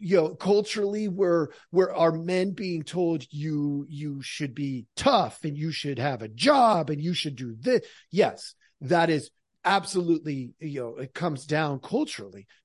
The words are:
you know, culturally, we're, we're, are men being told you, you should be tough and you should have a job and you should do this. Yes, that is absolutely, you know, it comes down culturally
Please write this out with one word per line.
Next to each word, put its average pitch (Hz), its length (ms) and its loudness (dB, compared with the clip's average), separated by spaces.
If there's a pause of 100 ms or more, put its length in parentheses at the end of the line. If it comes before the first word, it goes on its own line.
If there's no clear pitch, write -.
you 190 160 2
know, 160 180 4
culturally, 208 720 0
we're, 175 440 2 (200)
we're, 185 220 4
are 165 180 4
men 180 400 0
being 175 320 -4
told 165 480 -2
you, 147 580 -2
you 139 320 -8
should 131 360 -8
be 135 300 -6 (100)
tough 196 480 2
and 147 120 -6
you 160 140 -4
should 139 300 -6
have 131 200 -2
a 110 80 -10
job 196 640 4
and 147 100 -4
you 175 140 -2
should 143 220 -6
do 117 180 -10
this. 214 320 0 (240)
Yes, - 460 0 (240)
that 165 280 4
is 151 220 0 (340)
absolutely, 165 920 0
you 143 220 -8
know, 117 160 -8
it 135 180 -10
comes 151 320 -4
down 147 320 0
culturally 101 720 -6 (160)